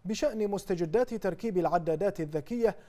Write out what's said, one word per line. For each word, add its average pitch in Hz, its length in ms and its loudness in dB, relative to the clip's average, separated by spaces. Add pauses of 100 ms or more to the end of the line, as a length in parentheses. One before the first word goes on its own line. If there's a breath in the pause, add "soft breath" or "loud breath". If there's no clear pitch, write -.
بشأن 214 460 0
مستجدات 196 640 0
تركيب 196 440 -2
العدادات 170 640 2
الذكية 170 560 0 (120)